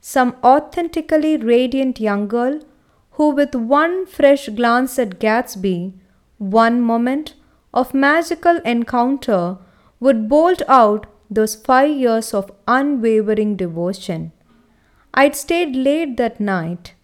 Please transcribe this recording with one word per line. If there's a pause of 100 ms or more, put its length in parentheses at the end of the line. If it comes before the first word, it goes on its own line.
some (100)
authentically
radiant
young
girl (520)
who,
with
one (100)
fresh (120)
glance
at
Gatsby, (460)
one
moment (380)
of
magical (140)
encounter, (400)
would
bolt
out (220)
those (140)
five (140)
years
of (160)
unwavering
devotion. (920)
I'd
stayed
late
that
night.